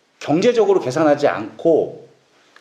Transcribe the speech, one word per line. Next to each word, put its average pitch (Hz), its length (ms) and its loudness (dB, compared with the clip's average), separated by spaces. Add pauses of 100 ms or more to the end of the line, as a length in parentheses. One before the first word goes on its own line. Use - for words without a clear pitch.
(180)
경제적으로 196 640 0
계산하지 143 480 0
않고 107 800 -2 (520)